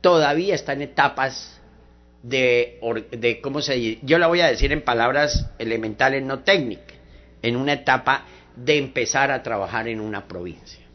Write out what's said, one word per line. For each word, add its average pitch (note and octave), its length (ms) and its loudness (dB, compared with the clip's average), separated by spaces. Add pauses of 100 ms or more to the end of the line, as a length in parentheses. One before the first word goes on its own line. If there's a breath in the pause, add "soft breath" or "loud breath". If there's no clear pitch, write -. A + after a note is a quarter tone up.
todavía E3 560 4
está - 160 -6
en C#3+ 100 -6
etapas C#3 760 -2 (600)
de A#2+ 580 0
or-, A2+ 300 -4
de, A#2 300 -2
¿cómo C#3 200 -6
se C#3 140 -2
dice? A2+ 280 -2
Yo C#3 160 2
la F3 80 4
voy E3+ 140 2
a E3 80 4
decir C#3 240 2
en D3+ 100 -2
palabras C3 760 0
elementales, A2+ 640 -2
no C3 180 -6
técnicas, D3+ 560 0 (460 soft breath)
en A#2 140 0
una C#3 180 0
etapa C3 500 0 (320 loud breath)
de C3 220 2
empezar C3+ 520 0
a C3 120 -2
trabajar A2+ 460 -4
en A2 120 -6
una G#2+ 260 -8
provincia. F2+ 540 -14 (140)